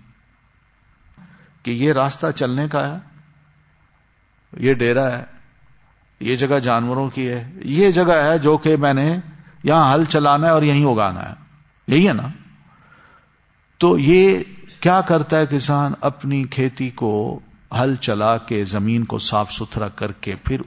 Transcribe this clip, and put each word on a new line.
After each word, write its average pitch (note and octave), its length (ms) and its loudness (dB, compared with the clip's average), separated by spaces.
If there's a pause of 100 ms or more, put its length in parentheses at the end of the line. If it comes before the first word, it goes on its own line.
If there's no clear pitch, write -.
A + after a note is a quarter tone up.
(1600)
کہ A#2+ 80 -6
یہ C3+ 220 0
راستہ C#3 420 -2
چلنے C3+ 320 -2
کا C#3+ 260 -4
ہے، E3+ 40 -12 (1600)
یہ C3+ 160 2
ڈیرا B2 440 0
ہے، B2 80 -14 (920)
یہ B2 160 -4
جگہ C3+ 240 0
جانوروں B2 500 -2
کی B2+ 200 -6
ہے، A#2+ 260 -8
یہ F#3 360 2
جگہ E3+ 320 2
ہے D#3 140 2
جو D3+ 200 2
کہ D#3 180 2
میں C#3+ 180 0
نے D3 240 -2 (460)
یہاں D3 300 4
ہل D#3+ 120 2
چلانا D3 420 2
ہے E3+ 40 4
اور D#3 120 4
یہیں D3 220 2
اگانا G#2 440 0
ہے، - 40 -14 (540)
یہی D#3 200 4
ہے F3 60 0
نا؟ A2 140 -6 (1500)
تو F3 200 4
یہ F3+ 460 4 (360)
کیا F#3 220 4
کرتا E3 360 0
ہے D#3 80 2
کسان؟ C#3+ 560 -2
اپنی C#3 420 -2
کھیتی B2+ 460 -4
کو A2 500 -4 (420)
ہل C3+ 140 0
چلا A2+ 420 0
کے G#2+ 280 -4
زمین G#2+ 400 -2
کو A2+ 120 -6
صاف G#2 360 -2
ستھرا G#2+ 360 -6
کر G#2 220 -8
کے G2 240 -10
پھر - 320 -6